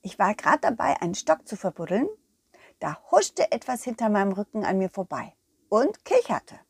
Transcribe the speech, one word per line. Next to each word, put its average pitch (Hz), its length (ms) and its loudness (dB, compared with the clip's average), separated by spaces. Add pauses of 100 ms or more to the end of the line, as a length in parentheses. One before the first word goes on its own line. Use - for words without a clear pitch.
Ich - 160 -14
war 202 160 2
grad - 280 2
dabei, - 380 0
einen 175 140 -2
Stock - 340 0
zu 214 80 -8
verbuddeln. 185 540 -2 (680)
Da 151 220 -6 (100)
huschte - 420 2
etwas 240 320 -4
hinter 226 260 -2
meinem 202 220 2
Rücken 208 340 -4
an 190 100 0
mir 190 140 0
vorbei 156 440 -8 (360)
und 262 340 0
kicherte. - 640 0